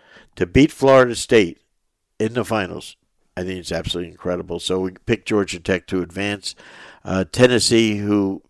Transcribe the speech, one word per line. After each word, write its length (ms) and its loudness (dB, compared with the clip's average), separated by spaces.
To 80 -2
beat 260 4
Florida 420 4
State 460 2
in 180 -2
the 100 -2
finals, 500 -6
I 80 -6
think 160 -8
it's 140 -10
absolutely 380 -6
incredible. 500 -8
So 180 -4
we 120 -4
picked 360 -4
Georgia 320 -2
Tech 280 -4
to 140 -4
advance. 540 -8
Uh, 260 -2
Tennessee, 680 2
who 520 0